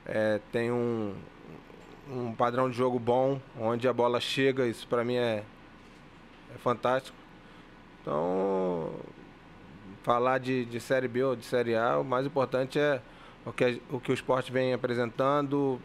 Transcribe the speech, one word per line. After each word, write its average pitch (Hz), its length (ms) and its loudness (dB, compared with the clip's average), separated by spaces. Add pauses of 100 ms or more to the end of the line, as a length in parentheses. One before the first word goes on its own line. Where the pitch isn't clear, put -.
é, 107 380 0 (100)
tem 117 200 0
um, 117 420 -2 (960)
um 123 240 -6
padrão 120 340 2
de 123 80 -4
jogo 123 220 2
bom, 131 420 2 (200)
onde 117 280 0
a 123 60 4
bola 120 260 4
chega, 131 460 2
isso 113 220 -4
pra 120 160 0
mim 120 100 0
é, 117 300 0 (1120)
é - 20 -14
fantástico. 123 580 0 (880)
Então, 180 880 -2 (1120)
falar 127 380 2
de, 127 260 -2
de 117 140 -6
Série 127 280 0
B 120 160 0
ou 131 120 2
de 113 100 -12
Série 117 300 2
A, 120 240 2
o 147 40 -2
mais 131 220 0
importante 135 540 0
é 147 200 2 (460)
o 120 80 -8
que - 100 2
a, 123 120 4 (160)
o 139 80 -4
que 135 120 -2
o 127 40 4
Sport 127 340 0
vem 131 240 2
apresentando 131 1120 0